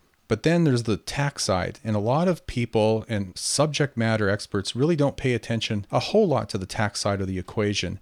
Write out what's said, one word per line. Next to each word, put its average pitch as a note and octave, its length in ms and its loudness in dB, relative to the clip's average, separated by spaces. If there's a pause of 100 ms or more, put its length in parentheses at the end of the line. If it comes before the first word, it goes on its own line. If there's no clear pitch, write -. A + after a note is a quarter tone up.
(260)
but - 180 -2
then E3+ 180 4
there's B2 220 4
the A2 120 2
tax - 460 -4
side. F2+ 400 -2
And A2 140 -2
a G#2 40 0
lot C#3 280 2
of E3+ 180 -2
people A2 600 0
and G2 280 -4
subject D3 600 0
matter A2 340 2
experts - 460 -4
really D3+ 180 2
don't C#3+ 220 0
pay B2+ 180 0
attention A2 560 -2
a C3+ 80 0
whole G#3 300 2
lot A2+ 220 0
to G#2+ 80 -4
the F#2 80 -4
tax - 340 -2
side G2+ 200 0
of F#2+ 60 -2
the F#2 140 -4
equation. G2 600 -2